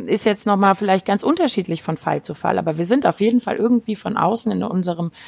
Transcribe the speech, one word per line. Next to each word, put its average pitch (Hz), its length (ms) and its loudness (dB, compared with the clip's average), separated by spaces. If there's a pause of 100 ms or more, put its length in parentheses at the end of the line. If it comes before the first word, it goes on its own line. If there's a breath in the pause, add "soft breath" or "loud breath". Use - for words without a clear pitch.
ist 202 180 -2
jetzt 202 220 0
nochmal 196 280 4
vielleicht 190 300 0
ganz 202 180 0
unterschiedlich 247 600 0
von 156 140 -4
Fall 147 260 -2
zu - 120 -12
Fall, 170 220 -2
aber 165 200 -2
wir 170 80 -2
sind 254 200 2
auf - 160 0
jeden 233 200 4
Fall - 160 -4
irgendwie 226 380 0
von - 220 -6
außen 214 340 0
in 185 120 -2
unserem 170 480 -4 (160 loud breath)